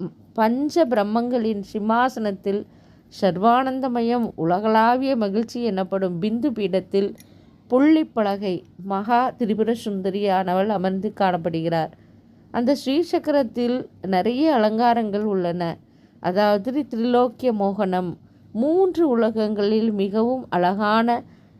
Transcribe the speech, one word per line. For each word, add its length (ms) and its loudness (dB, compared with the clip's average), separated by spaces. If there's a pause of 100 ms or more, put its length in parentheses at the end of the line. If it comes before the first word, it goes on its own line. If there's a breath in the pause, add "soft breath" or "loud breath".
(340)
பஞ்ச 520 2
பிரம்மங்களின் 800 0
சிம்மாசனத்தில் 960 -2 (520 soft breath)
சர்வானந்தமயம் 1200 0
உலகளாவிய 800 2
மகிழ்ச்சி 480 -2
எனப்படும் 560 -2
பிந்து 320 -2
பீடத்தில் 580 -2 (600 loud breath)
புள்ளிப்பலகை 840 2 (300)
மகா 360 0 (120)
திரிபுர 420 -2
சுந்தரியானவள் 960 -2
அமர்ந்து 460 -2
காணப்படுகிறார். 760 -2 (640 loud breath)
அந்த 220 0
ஸ்ரீசக்கரத்தில் 1000 -2 (300)
நிறைய 460 0
அலங்காரங்கள் 680 2
உள்ளன. 380 0 (580 soft breath)
அதாவது 520 0 (120)
திரிலோக்கிய 720 0
மோகனம், 560 -2 (420 soft breath)
மூன்று 580 2
உலகங்களில் 840 0
மிகவும் 580 0
அழகான 580 2 (520 loud breath)